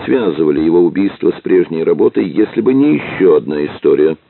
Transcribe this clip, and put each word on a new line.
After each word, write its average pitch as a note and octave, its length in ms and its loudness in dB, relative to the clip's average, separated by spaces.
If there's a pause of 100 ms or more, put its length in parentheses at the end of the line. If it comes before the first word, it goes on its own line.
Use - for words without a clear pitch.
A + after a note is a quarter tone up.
связывали D#2 560 0
его E2 200 2
убийство F2 520 0
с - 80 -8
прежней E2 440 0
работой, G2+ 400 0
если G#2+ 360 -2
бы A#2+ 140 0
не D3 200 2
ещё F#2 420 0
одна D2 300 -4
история. D2 500 0 (140)